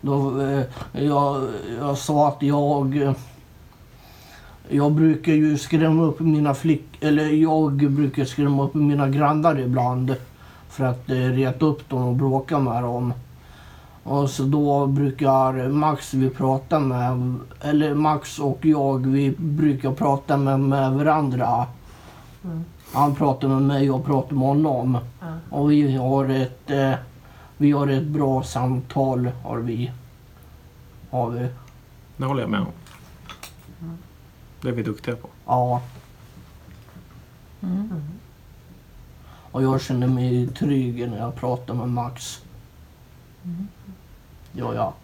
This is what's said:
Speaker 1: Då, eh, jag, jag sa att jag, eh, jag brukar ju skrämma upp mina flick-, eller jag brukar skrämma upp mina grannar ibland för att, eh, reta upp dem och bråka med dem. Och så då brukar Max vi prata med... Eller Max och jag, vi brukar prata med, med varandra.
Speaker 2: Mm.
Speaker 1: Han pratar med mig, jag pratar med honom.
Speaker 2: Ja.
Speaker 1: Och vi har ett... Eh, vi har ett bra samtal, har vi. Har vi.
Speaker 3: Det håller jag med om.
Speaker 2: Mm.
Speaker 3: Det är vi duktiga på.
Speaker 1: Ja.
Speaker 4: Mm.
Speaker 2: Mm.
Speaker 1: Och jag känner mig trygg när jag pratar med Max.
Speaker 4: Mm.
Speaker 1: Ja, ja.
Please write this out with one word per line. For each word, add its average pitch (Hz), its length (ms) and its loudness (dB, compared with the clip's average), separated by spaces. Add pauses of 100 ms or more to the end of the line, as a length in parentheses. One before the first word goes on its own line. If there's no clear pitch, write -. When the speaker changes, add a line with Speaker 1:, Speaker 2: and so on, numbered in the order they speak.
Speaker 1:
Då, 139 400 0
eh, 135 220 0 (280)
jag, 143 560 0 (320)
jag 139 180 -2
sa 147 300 2
att 143 140 -2
jag, 143 600 2
eh, 139 120 2 (1600)
jag 143 220 2
brukar 156 420 4
ju 151 240 4
skrämma 160 460 2
upp 156 160 0
mina 151 340 4
flick-, - 480 -2
eller 151 280 2
jag 156 440 2 (180)
brukar 139 340 0
skrämma 139 380 0
upp 139 100 -2
mina 143 360 2
grannar 151 500 2
ibland 127 560 0 (540)
för - 160 -6
att, 127 240 -4
eh, 135 60 0
reta 127 500 0
upp - 240 -2
dem 127 140 -2
och 123 120 0
bråka 131 440 0
med 123 240 0
dem. 120 300 -4 (880)
Och 139 260 0
så 139 140 -4
då 143 440 2
brukar 135 800 2
Max 151 440 0
vi 131 160 2
prata 135 500 0
med... 127 560 -2 (260)
Eller 147 320 2
Max 151 460 -2
och 143 260 -2
jag, 139 420 2
vi 139 300 2
brukar 147 560 0
prata 139 440 0
med, 135 220 2
med 135 340 2
varandra. 131 720 0 (800)
Speaker 2:
Mm. 170 220 -8 (280)
Speaker 1:
Han 143 220 4
pratar 139 320 2
med 135 140 2
mig, 139 240 4
jag 131 200 0
pratar 139 300 0
med 131 120 2
honom. 135 500 2 (220)
Speaker 2:
Ja. 175 80 -14 (220)
Speaker 1:
Och 143 220 2
vi 147 240 4
har 135 340 2
ett... 131 420 -4
Eh, 135 220 2 (640)
vi 147 140 4
har 143 160 2
ett 135 160 0
bra 139 400 0
samtal, 127 840 -2 (180)
har 117 140 -6
vi. 117 340 -4 (1160)
Har 123 200 -2
vi. 120 180 -4 (680)
Speaker 3:
Det 135 80 -6
håller 135 160 -2
jag - 80 -4
med - 100 -2
om. - 80 -2 (1120)
Speaker 2:
Mm. 165 160 -12 (640)
Speaker 3:
Det 123 80 -4
är 123 40 -2
vi 117 100 -4
duktiga - 320 -6
på. - 120 -18 (180)
Speaker 1:
Ja. 123 360 0 (1800)
Speaker 4:
Mm. 185 160 -4
Speaker 2:
Mm. 196 260 -6 (1500)
Speaker 1:
Och 131 120 -2
jag 135 180 2
känner 127 260 -2
mig 123 400 0
trygg 123 640 -2
när 107 80 -8
jag 117 180 -8
pratar 123 380 -6
med 123 160 -4
Max. 123 520 -8 (1000)
Speaker 4:
Mm. 180 240 -10 (840)
Speaker 1:
Ja, 120 240 -6
ja. 113 180 -2 (100)